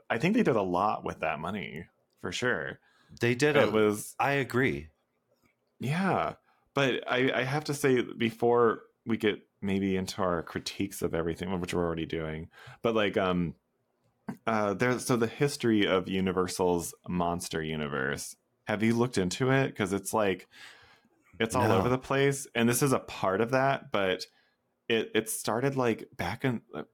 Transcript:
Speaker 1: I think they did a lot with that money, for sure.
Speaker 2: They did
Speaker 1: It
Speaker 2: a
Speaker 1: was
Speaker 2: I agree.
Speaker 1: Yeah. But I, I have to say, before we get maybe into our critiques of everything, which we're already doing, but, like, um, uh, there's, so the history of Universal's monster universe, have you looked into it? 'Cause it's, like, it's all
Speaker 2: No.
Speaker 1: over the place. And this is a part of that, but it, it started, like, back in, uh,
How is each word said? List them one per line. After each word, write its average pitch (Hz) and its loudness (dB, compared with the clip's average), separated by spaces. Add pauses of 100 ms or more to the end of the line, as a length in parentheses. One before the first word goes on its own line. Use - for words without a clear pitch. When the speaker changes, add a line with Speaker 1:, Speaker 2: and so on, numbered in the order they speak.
(120)
Speaker 1:
I 117 0
think 175 2
they 233 4
did 147 4
a 104 4
lot 95 0
with - -8
that 78 -2
money, 82 -8 (360)
for 98 -8
sure. 90 -4 (420)
Speaker 2:
They 120 2
did 143 2
Speaker 1:
It 123 6
Speaker 2:
a - -2
Speaker 1:
was 107 2
Speaker 2:
I 131 2
agree. 117 -2 (920)
Speaker 1:
Yeah. 139 -2 (420)
But 135 0
I, 127 2
I 120 0
have 135 -2
to 147 -4
say, 131 4
before 117 2 (240)
we 113 0
get 107 2 (240)
maybe 98 2
into 92 -4
our 87 0
critiques - -8
of 80 -2
everything, 85 -4
which 87 -6
we're 87 0
already 82 -4
doing, 80 -8 (340)
but, 117 2
like, 104 0
um, 90 0 (880)
uh, 104 0
there's, 123 0
so 131 2
the 113 2
history 117 2
of 90 2
Universal's 92 0 (140)
monster 87 -2
universe, 73 -4 (320)
have 107 -2
you 113 4
looked 120 0
into 98 0
it? 135 2
'Cause 98 -2
it's, 98 -2
like, 101 0 (920)
it's 113 -2
all 123 2
Speaker 2:
No. 101 4
Speaker 1:
over 107 2
the 127 2
place. 139 0
And 117 2
this 120 2
is 135 2
a 113 2
part 98 0
of 117 0
that, 131 0
but 98 0 (600)
it, 113 2
it 113 2
started, 123 -2
like, 120 0
back 95 -4
in, 131 0 (140)
uh, 76 -8 (100)